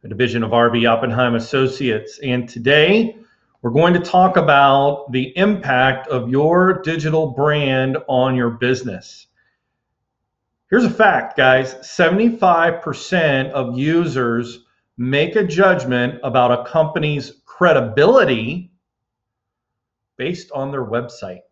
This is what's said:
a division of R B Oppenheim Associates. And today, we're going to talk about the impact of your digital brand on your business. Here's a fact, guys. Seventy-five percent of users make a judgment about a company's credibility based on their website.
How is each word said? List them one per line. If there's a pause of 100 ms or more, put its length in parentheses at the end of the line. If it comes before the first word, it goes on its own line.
a
division
of
R
B
Oppenheim
Associates.
And
today, (460)
we're
going
to
talk
about
the
impact
of
your
digital
brand
on
your
business. (1400)
Here's
a
fact,
guys. (120)
Seventy-five
percent
of
users (320)
make
a
judgment
about
a
company's
credibility (1500)
based
on
their
website. (100)